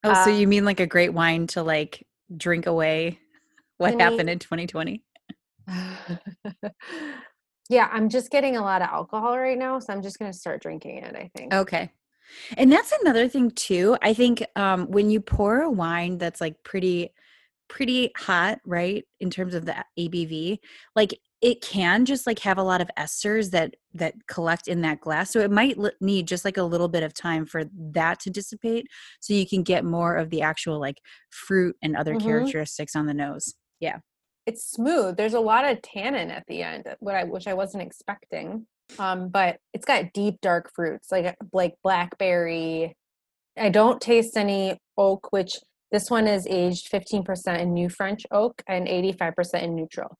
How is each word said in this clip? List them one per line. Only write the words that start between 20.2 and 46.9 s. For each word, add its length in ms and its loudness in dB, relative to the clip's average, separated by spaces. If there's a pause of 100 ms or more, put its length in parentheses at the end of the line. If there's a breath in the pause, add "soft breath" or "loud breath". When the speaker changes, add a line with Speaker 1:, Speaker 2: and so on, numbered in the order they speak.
Speaker 1:
V, 360 -6 (340 loud breath)
like, 240 2 (220)
it 200 4
can 440 2
just, 220 0
like, 120 -2
have 180 2
a 60 2
lot 180 2
of 160 -2
esters 540 -2
that, 240 0 (180)
that 200 -4 (140)
collect 400 -2
in 140 -2
that 200 -2
glass. 300 -2
So 100 2
it 100 2
might 260 4
li-, 220 -2
need 280 0
just, 180 -4
like, 120 -2
a 60 0
little 240 0
bit 160 0
of 100 -4
time 320 -4
for 200 -6 (260)
that 300 0
to 80 -8
dissipate 580 -6 (320 loud breath)
so 140 -4
you 140 4
can 160 0
get 200 0
more 320 0
of 140 -2
the 120 -2
actual, 380 -2
like, 220 -8 (280 loud breath)
fruit 520 0
and 160 -2
other 180 0
Speaker 2:
Mm-hmm. 120 -2
Speaker 1:
characteristics 680 -2
on 120 0
the 60 -2
nose. 420 -6 (240)
Yeah. 200 -6 (460)
Speaker 2:
It's 240 -8
smooth. 480 0
There's 160 0
a 80 2
lot 280 4
of 120 -2
tannin 500 -6
at 160 -12
the 160 -8
end, 220 -10 (140)
what 160 -6
I, 100 0
which 220 -8
I 60 -4
wasn't 300 -4
expecting. 800 -10 (340)
Um, 300 -2
but 280 2 (160)
it's 120 -10
got 280 2
deep, 280 -2
dark 320 0
fruits, 380 -6
like, 240 0 (180)
like 300 0
blackberry. 1120 0 (600)
I 120 2
don't 320 6
taste 360 4
any 400 0 (200)
oak, 340 2
which 260 0 (340)
this 200 0
one 160 4
is 200 0
aged 420 0